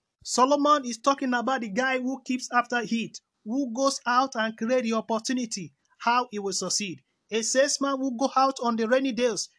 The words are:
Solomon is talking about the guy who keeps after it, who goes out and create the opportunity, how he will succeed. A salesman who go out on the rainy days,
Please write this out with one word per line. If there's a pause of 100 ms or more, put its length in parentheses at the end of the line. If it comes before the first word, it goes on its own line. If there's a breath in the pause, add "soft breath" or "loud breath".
(280)
Solomon
is
talking
about
the
guy
who
keeps
after
it, (220)
who
goes
out
and
create
the
opportunity, (280)
how
he
will
succeed. (260)
A
salesman
who
go
out
on
the
rainy
days,